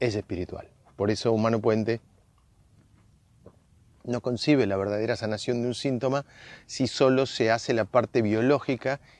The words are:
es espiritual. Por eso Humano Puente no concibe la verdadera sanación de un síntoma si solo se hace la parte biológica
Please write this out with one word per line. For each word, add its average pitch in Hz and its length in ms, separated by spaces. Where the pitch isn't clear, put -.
es 117 160
espiritual. - 520
Por 104 140
eso 113 220
Humano 113 280
Puente 113 400
no 123 160
concibe 123 460
la 98 100
verdadera 104 400
sanación 113 460
de 120 60
un 120 60
síntoma 135 500
si - 200
solo 131 400
se 113 240
hace 117 240
la 107 100
parte 120 380
biológica 127 760